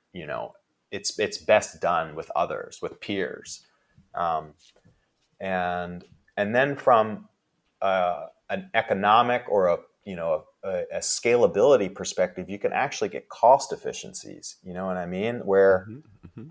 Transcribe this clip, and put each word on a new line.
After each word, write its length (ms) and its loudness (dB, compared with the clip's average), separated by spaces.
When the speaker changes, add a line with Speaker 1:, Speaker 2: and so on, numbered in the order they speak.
Speaker 1:
you 140 -12
know, 260 -8
it's, 280 -6
it's 200 -2
best 420 2
done 340 -2
with 200 -10
others, 460 -4
with 200 -10
peers. 640 -8
Um, 400 -4
and, 680 -4
and 180 0
then 200 2
from, 520 2
uh, 460 0
an 240 -6
economic 760 4
or 180 4
a, 120 2
you 100 -10
know, 280 -2
a, 200 -4
a 60 -6
scalability 920 4
perspective, 560 -4
you 100 -10
can 140 -2
actually 360 -2
get 200 -12
cost 440 4
efficiencies, 920 -12
you 100 -14
know 120 -8
what 120 -4
I 100 -6
mean? 320 -4
Where 500 4
Speaker 2:
Mm-hmm, 520 -20
mm-hmm. 100 -18